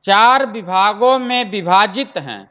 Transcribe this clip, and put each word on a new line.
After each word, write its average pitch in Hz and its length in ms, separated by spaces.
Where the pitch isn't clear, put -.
चार 233 420
विभागों 208 720
में 247 320
विभाजित 196 680
हैं 110 320